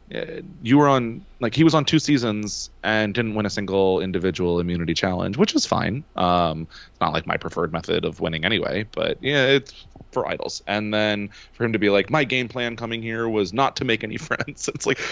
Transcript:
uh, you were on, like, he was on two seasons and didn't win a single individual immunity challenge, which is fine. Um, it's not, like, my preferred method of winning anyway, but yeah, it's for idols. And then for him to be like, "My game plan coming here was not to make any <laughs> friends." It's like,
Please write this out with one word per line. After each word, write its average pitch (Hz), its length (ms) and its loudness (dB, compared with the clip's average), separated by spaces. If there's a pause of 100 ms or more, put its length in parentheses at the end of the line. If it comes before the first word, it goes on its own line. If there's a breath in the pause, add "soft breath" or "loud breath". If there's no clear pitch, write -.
(140)
uh, - 260 -8 (220)
you 120 160 6
were 147 80 6
on, 120 400 0 (140)
like, 113 120 -2
he 160 120 4
was 160 100 6
on 147 100 2
two 160 140 4
seasons 113 720 0 (140)
and 107 280 0
didn't 113 220 -2
win 107 100 0
a 98 60 -2
single 95 500 2
individual 90 600 0
immunity 85 340 -2
challenge, 92 420 -2
which 180 200 2
is - 100 0
fine. 101 380 -2 (100)
Um, 85 540 2 (240 loud breath)
it's - 80 -20
not, 80 120 0
like, 82 140 -2
my 82 100 -2
preferred 82 360 -4
method 82 320 -2
of 82 160 -6
winning 82 240 -2
anyway, 101 480 -2
but 82 280 -2
yeah, 135 260 2
it's 135 380 0 (280)
for 101 160 -2
idols. - 380 -6
And 107 280 -2
then 104 360 0 (220 loud breath)
for 120 120 -2
him 117 80 0
to 110 80 2
be 104 100 6
like, 98 180 4
"My 151 160 2
game 123 240 0
plan 120 280 -4
coming 113 260 -6
here 113 260 -4
was 104 240 0
not 131 240 2
to - 80 -4
make 113 200 0
any 110 120 -8
<laughs> - 0 -
friends." - 520 -6
It's - 180 -6
like, - 120 2 (140 loud breath)